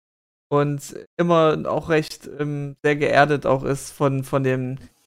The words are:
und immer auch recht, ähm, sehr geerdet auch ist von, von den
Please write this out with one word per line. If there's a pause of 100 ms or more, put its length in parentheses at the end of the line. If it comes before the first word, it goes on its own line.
(500)
und (200)
immer
auch
recht, (100)
ähm,
sehr
geerdet
auch
ist
von,
von
den (260)